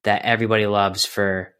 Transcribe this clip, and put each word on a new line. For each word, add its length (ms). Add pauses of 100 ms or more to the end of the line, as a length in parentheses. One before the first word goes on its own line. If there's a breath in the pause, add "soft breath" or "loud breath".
that 220
everybody 420
loves 380
for 560